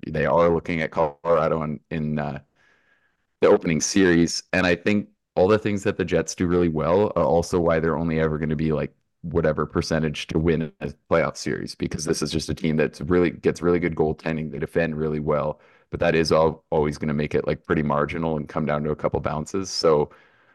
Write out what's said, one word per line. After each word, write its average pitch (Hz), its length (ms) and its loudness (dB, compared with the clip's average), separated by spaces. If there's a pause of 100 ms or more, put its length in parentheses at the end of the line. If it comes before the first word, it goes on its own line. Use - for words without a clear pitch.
they 76 180 -2
are 85 240 4
looking 82 320 -2
at 76 100 -4
Colorado 80 720 0
in, 76 180 -8 (100)
in, 76 260 -4
uh, 71 220 -6 (1000)
the 85 80 6
opening 87 320 2
series. 85 640 4 (100)
And 90 120 2
I 90 100 2
think 104 340 -2 (260)
all 92 140 4
the 107 100 4
things 101 240 -4
that 101 140 -2
the 92 80 0
Jets 82 280 0
do 92 140 -2
really 87 220 2
well 82 480 2
are 85 60 4
also 85 360 2
why 82 220 2
they're 80 160 0
only 80 240 0
ever 78 160 0
gonna 78 180 -2
be, 78 160 0
like, 71 220 -2 (280)
whatever 78 440 0
percentage 78 640 -2
to 85 120 -2
win 80 400 0
a 71 140 -8 (180)
playoff 76 240 0
series, - 400 -8
because - 300 -6
this 80 160 -2
is 76 100 -4
just 80 160 -4
a 76 80 -4
team 78 220 -2
that's 76 240 0
really, 85 300 2
gets - 300 -2
really 87 180 2
good 82 160 -2
goaltending. 78 540 -2
They 69 100 -10
defend 80 360 -2
really 76 240 -2
well, 73 400 -2 (300)
but 73 100 -6
that 85 160 2
is 82 160 2
all, 80 380 2
always 76 280 0
gonna 76 160 -4
make 76 220 -2
it, - 100 0
like, 78 200 -4
pretty 82 180 2
marginal 76 540 -2
and 73 100 -8
come 78 180 -4
down 76 200 -2
to 76 60 -2
a 76 40 -2
couple - 240 -2
bounces. 76 500 -4
So 76 400 2 (460)